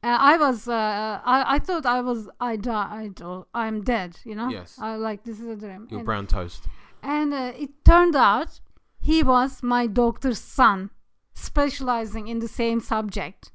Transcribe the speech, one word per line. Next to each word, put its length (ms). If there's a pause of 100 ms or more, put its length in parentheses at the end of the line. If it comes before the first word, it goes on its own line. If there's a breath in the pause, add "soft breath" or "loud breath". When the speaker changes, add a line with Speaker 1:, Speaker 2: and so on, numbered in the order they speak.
Speaker 1:
Uh, 140 (160)
I 40
was, 300
uh, 580
I, 300
I 40
thought 260
I 160
was, 280 (100)
I 180
di-, 140 (300)
I 60
do-, 460
I'm 300
dead, 400
you 120
know? 140
Speaker 2:
Yes. 300
Speaker 1:
I, 160
like, 280
this 160
is 80
a 80
dream. 340
Speaker 2:
You're 100
Speaker 1:
And 60
Speaker 2:
brown 220
toast. 400 (340 loud breath)
Speaker 1:
and, 320
uh, 240
it 120 (140)
turned 320
out 440 (400)
he 240
was 400
my 240
doctor's 520
son, 520 (420)
specializing 960
in 120
the 80
same 320
subject. 760